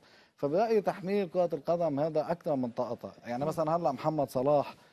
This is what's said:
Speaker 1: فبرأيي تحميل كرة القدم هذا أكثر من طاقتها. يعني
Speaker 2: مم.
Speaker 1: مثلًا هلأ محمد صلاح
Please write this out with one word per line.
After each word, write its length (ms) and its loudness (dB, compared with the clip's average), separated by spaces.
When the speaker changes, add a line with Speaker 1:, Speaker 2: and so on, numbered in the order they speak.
Speaker 1:
فبرأيي 440 2
تحميل 480 -2
كرة 240 2
القدم 480 0
هذا 300 0
أكثر 260 -2
من 140 -2
طاقتها. 420 -6
يعني 180 -4
Speaker 2:
مم. 40 0
Speaker 1:
مثلًا 280 0
هلأ 160 2
محمد 380 0
صلاح 440 2